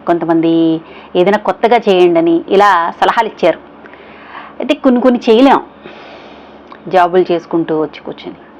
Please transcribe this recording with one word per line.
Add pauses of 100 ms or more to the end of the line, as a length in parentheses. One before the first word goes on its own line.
కొంతమంది (360)
ఏదైనా
కొత్తగా
చేయండని
ఇలా
సలహాలు
ఇచ్చారు. (1000)
అయితే
కొన్ని
కొన్ని (100)
చేయలేం. (1300)
జాబులు
చేసుకుంటూ
వచ్చి
కూర్చొని (240)